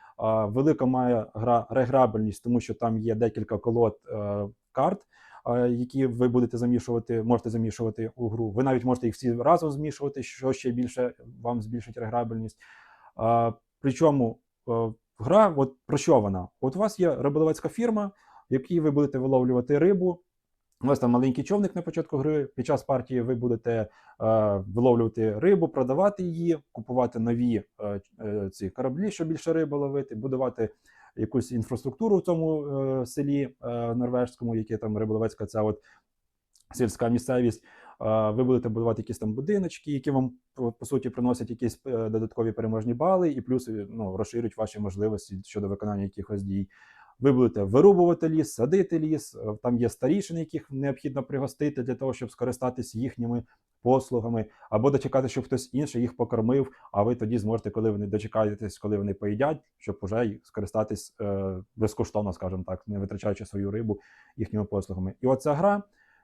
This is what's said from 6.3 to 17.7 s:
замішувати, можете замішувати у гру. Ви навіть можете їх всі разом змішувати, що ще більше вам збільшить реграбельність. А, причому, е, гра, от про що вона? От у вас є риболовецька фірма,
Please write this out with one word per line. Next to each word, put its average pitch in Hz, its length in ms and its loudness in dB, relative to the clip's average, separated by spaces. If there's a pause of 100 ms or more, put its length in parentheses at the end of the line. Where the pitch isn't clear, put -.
замішувати, 117 640 0
можете 117 260 0
замішувати 113 640 -4
у 120 140 -4
гру. 113 200 -4
Ви 110 140 0
навіть 131 200 2
можете 127 240 0
їх 110 80 -2
всі 123 180 -2
разом 151 380 4
змішувати, 139 520 -6
що 131 300 -4
ще 127 180 -2
більше 123 420 -2 (280)
вам 117 200 -4
збільшить 113 360 -10
реграбельність. 113 600 -4 (580)
А, 117 360 2 (300)
причому, 135 580 2 (300)
е, 113 240 0 (260)
гра, 180 380 6
от 135 180 2 (100)
про 151 120 -2
що 139 220 6
вона? 95 280 0 (140)
От 135 140 0
у 185 40 -2
вас 208 200 0
є 165 160 4
риболовецька 151 540 0
фірма, 214 420 -2 (400)